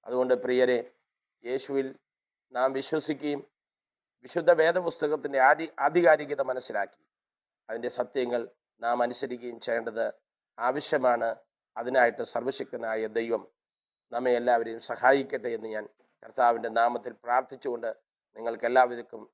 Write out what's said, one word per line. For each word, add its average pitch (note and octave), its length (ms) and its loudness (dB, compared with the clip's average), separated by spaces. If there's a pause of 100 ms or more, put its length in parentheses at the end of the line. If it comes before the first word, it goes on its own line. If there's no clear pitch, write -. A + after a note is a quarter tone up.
അതുകൊണ്ട് B2+ 280 2 (100)
പ്രിയരെ, B2+ 360 4 (640)
യേശുവിൽ C3 440 -4 (680)
നാം C3 120 2 (100)
വിശ്വസിക്കുകയും D3 600 -4 (840)
വിശുദ്ധ E3 260 0 (100)
വേദപുസ്തകത്തിൻ്റെ D#3 760 0 (100)
ആധി-, D3+ 240 2 (140)
ആധികാരികത D3+ 640 4
മനസ്സിലാക്കി A2 500 -6 (680)
അതിൻ്റെ A#2 300 -6
സത്യങ്ങൾ B2 440 -2 (420)
നാം A#2+ 200 0
അനുസരിക്കുകയും A#2+ 600 -8
ചെയ്യേണ്ടത് A2+ 420 -4 (600)
ആവശ്യമാണ്. B2+ 640 0 (520)
അതിനായിട്ട് A#2+ 520 2
സർവശക്തനായ A2+ 760 -6 (120)
ദൈവം A#2 240 -2 (680)
നമ്മെ B2 260 2
എല്ലാവരെയും A#2 420 0 (100)
സഹായിക്കട്ടെ B2+ 680 2
എന്ന് A2 180 -10
ഞാൻ G#2+ 100 -8 (380)
കർത്താവിൻ്റെ A#2 560 2
നാമത്തിൽ A#2+ 340 0 (120)
പ്രാർത്ഥിച്ചുകൊണ്ട് B2 680 -2 (460)
നിങ്ങൾക്ക് A2+ 340 -4
എല്ലാവർക്കും A#2+ 520 2 (120)